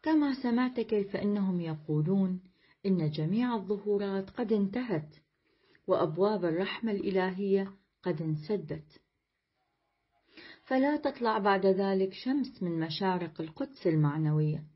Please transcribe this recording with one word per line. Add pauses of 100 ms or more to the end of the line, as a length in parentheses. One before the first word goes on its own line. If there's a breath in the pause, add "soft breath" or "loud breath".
كما
سمعت
كيف
إنهم
يقولون (460 soft breath)
إن
جميع
الظهورات
قد
انتهت (720 soft breath)
وأبواب
الرحمة
الإلهية (280)
قد
انسدت، (1600 loud breath)
فلا
تطلع
بعد
ذلك
شمس
من
مشارق
القدس
المعنوية (120)